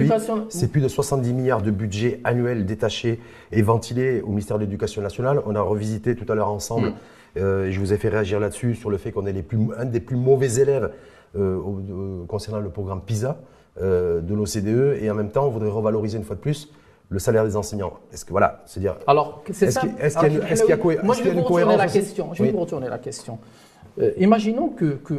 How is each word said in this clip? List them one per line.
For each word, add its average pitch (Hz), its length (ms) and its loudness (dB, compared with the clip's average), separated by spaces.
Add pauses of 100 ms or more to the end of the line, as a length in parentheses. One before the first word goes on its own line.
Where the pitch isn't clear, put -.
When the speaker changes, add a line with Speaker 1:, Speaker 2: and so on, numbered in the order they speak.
Speaker 1:
l'éducation 220 460 2
Speaker 2:
c'est 175 200 0
plus 151 120 2
de 131 60 2
soixante-dix 127 460 0
milliards 127 280 2
de 101 80 0
budget 104 540 0
annuel 120 420 0
détaché 113 540 -2 (320)
et 110 100 4
ventilé 117 600 2
au - 80 -6
ministère 104 280 -2
de 107 60 -2
l'Éducation 101 400 -4
nationale. 123 420 0
On 104 100 -2
a 104 60 2
revisité 107 540 0
tout - 160 -6
à 107 40 2
l'heure 104 140 0
ensemble, 110 400 -2
Speaker 1:
Hmm. 104 40 -4 (440)
Speaker 2:
euh, 95 300 0
et 95 40 -2
je 92 80 -2
vous 98 140 0
ai 104 40 4
fait 107 120 -2
réagir 101 300 0
là-dessus, 107 360 -2
sur 113 140 -6
le 101 80 0
fait 110 140 -8
qu'on 98 160 -4
est 101 60 -2
les 95 100 -4
plus, 110 160 -2 (180)
un 123 80 -4
des 117 140 -2
plus 123 180 -4
mauvais 127 380 4
élèves, 135 360 2 (460)
euh, 95 200 0
au, 95 220 -6 (120)
euh, 95 360 -8
concernant 107 320 -6
le 104 100 -6
programme 95 320 -8
pisa, 117 360 -2 (440)
euh, 90 380 2
de 85 140 -4
l'O 104 120 0
C 110 160 -4
D 104 120 0
E, 135 280 2
et 107 100 0
en 104 40 -2
même 104 140 -4
temps, 139 160 2
on 143 40 2
voudrait 110 200 -2
revaloriser 107 480 0
une 107 60 -6
fois - 120 -8
de - 60 -12
plus 147 300 -4 (380)
le 98 100 -4
salaire 110 260 4
des 101 100 0
enseignants. 101 380 -4 (180)
Est-ce - 140 -14
que, - 60 -16
voilà, 98 340 4
c'est-à-dire, 92 300 -4 (120)
Speaker 1:
Alors, 147 440 2
c'est 185 160 2
Speaker 2:
est-ce 143 40 2
Speaker 1:
ça. - 100 0
Speaker 2:
qu'il, - 180 0
est-ce 151 180 0
qu'il 165 100 4
y 147 40 4
a - 20 0
une, 156 80 0
Speaker 1:
Alors, - 100 -6
Speaker 2:
est-ce 220 100 2
qu'il 214 80 6
y 170 40 6
a 151 40 4
quoi, 165 160 2 (100)
Speaker 1:
moi, 208 120 4
Speaker 2:
est-ce 240 60 -2
qu'il 240 60 0
y - 20 4
a 175 40 2
Speaker 1:
je - 20 0
vais - 40 2
Speaker 2:
une - 0 -
Speaker 1:
vous - 40 2
retourner 180 200 4
Speaker 2:
cohérence 214 140 6
Speaker 1:
la 196 80 4
Speaker 2:
aussi ? - 140 0
Speaker 1:
question. - 340 -2
Je 202 100 0
vais 220 60 4
Speaker 2:
Oui. 214 60 0
Speaker 1:
vous 180 60 0
retourner 131 280 -4
la 117 80 -6
question. 117 420 -12 (600)
Euh, 117 160 4
imaginons 220 520 4
que, 196 160 -2 (100)
que - 240 -8